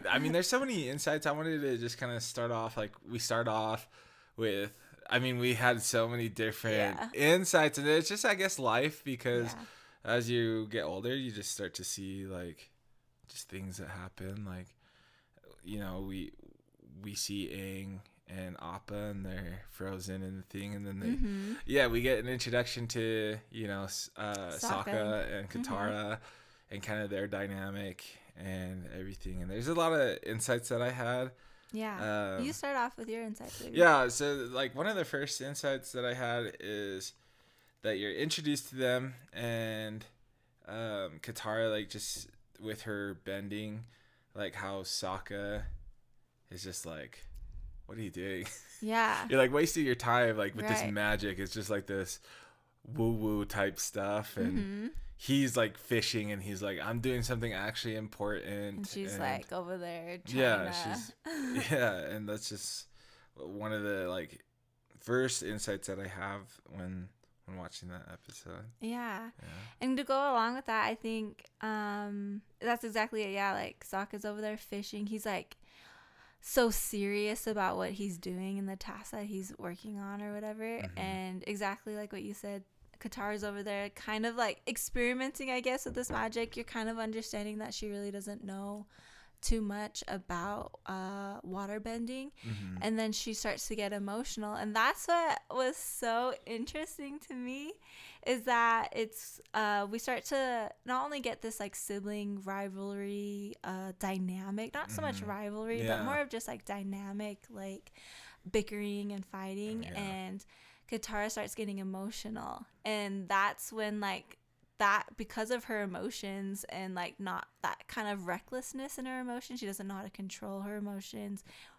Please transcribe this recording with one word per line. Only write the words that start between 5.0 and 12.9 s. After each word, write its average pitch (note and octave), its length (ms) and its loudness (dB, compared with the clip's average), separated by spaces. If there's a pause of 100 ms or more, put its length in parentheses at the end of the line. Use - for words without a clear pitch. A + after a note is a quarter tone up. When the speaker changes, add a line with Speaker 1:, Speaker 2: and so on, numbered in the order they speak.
Speaker 1:
I B2 100 6
mean, B2 200 4
we B2 160 6
had A#2+ 260 6
so A2+ 260 4
many A#2 220 0
different G#2+ 680 2
Speaker 2:
Yeah. A3+ 160 -2
Speaker 1:
insights, D#3+ 640 8
and C#3+ 80 0
it's D#3 220 8
just, G#3 160 0
I B3 100 6
guess, F#3+ 240 2
life, C3 460 4
because A#2+ 500 2
Speaker 2:
Yeah. A2+ 120 -10 (400)
Speaker 1:
as A#2 240 4
you A2+ 380 4
get G#2 160 0
older, F#2+ 300 -2
you C3 180 -2
just G#2 200 -6
start G2 240 -4
to F#2 80 -6
see, F#2+ 420 -4
like, F2 460 -8 (560)